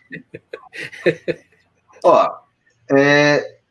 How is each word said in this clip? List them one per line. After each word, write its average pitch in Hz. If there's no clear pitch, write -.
<laughs> -
Ó, -
é, 143